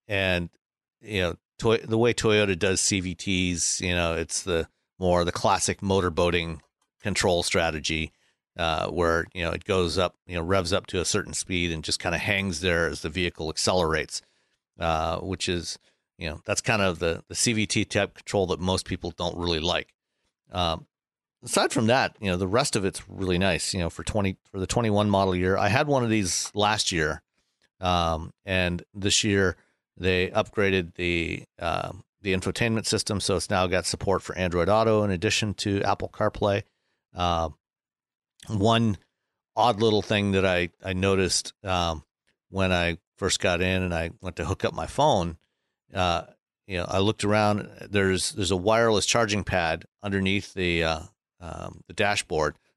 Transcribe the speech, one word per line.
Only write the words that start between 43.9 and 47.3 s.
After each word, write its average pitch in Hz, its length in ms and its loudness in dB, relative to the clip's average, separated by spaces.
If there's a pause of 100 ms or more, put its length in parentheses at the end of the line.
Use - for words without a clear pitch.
I 82 180 -4 (100)
went 92 160 -10
to 82 80 -6
hook 95 200 -2
up 80 80 -2
my 80 140 -6
phone, 101 500 2 (560)
uh, 90 300 0 (440)
you 95 100 -6
know, 85 100 -4
I 95 120 0
looked 104 240 0
around. 104 460 2 (200)